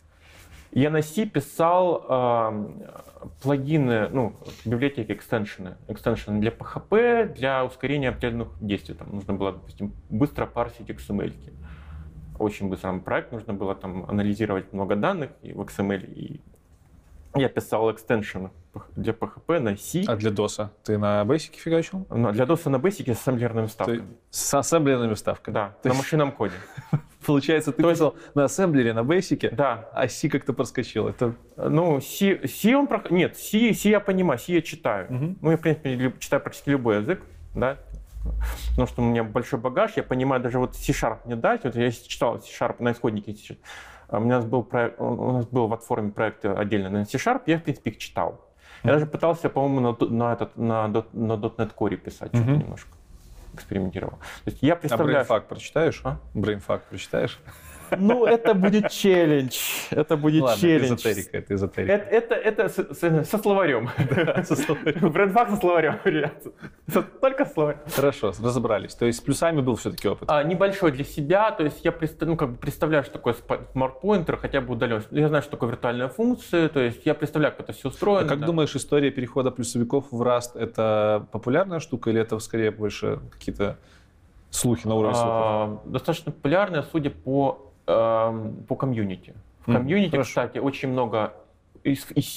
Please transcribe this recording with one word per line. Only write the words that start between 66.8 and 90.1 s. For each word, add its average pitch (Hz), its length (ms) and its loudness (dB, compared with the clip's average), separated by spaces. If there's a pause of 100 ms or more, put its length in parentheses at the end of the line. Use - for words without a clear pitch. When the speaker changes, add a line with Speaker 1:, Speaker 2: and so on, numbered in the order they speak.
Speaker 1:
Со-, 185 160 2
только 269 420 0
словарь. 147 320 -2 (180)
Speaker 2:
Хорошо, 135 380 2
с-, 101 60 -14
разобрались. 113 560 -2
То 117 100 0
есть 117 140 2
с - 20 -12
плюсами 156 400 2
был 127 140 2
всё-таки 101 320 -4
опыт? - 220 -2
Speaker 1:
А, 147 140 4
небольшой 180 480 2
для 131 120 -6
себя. 185 480 2
То 185 120 -2
есть 147 220 -2
я 165 60 4
преста-, 156 340 -6
ну, 165 120 0
как 151 140 -2
бы 120 60 -10
представляю, 151 460 0
что - 100 -12
такое - 200 -2
спа-, - 280 -4 (120)
смарт-поинтер, 147 640 0
хотя 135 240 -2
бы 123 120 -6
удалённо. 113 380 0
Я 147 160 2
знаю, 147 160 2
что - 80 -12
такое - 180 -2
виртуальные 123 400 -2
функции. 214 580 0
То 147 120 0
есть 120 260 0
я 151 80 2
представляю, 147 420 0
как - 140 -12
это - 40 -12
всё - 160 -6
устроено, 202 360 2
Speaker 2:
А 147 40 0
как 143 100 2
Speaker 1:
да. 147 60 -4
Speaker 2:
думаешь, 160 300 2
история 143 360 2
перехода 127 400 0
плюсовиков 120 600 0
в 117 100 -4
Rust — 120 380 2
это 107 720 2
популярная 160 480 0
штука 123 300 -4
или 110 120 4
это 110 180 -2
скорее 110 320 0
больше 107 480 -4 (120)
какие-то - 460 -4 (720)
слухи 117 380 0
на 110 80 2
уровне 110 200 2
слухов? 117 180 2
Speaker 1:
А, 107 520 0
достаточно - 460 -4
популярная, 170 520 0
судя 143 260 -2
по, 135 640 -2 (140)
эм, 113 800 2
по 135 80 -2
комьюнити. 110 580 -4 (320)
В - 20 -2
Speaker 2:
Мгм, 120 100 4
Speaker 1:
комьюнити, 160 340 2